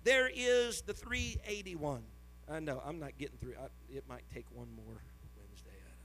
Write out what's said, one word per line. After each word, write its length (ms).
there 320
is 480
the 100
three 540
eighty-one. 560
I 80
know, 260
I'm 140
not 200
getting 200
through. 160
I, 120
it 200
might 160
take 160
one 240
more 260
Wednesday. 320
I 240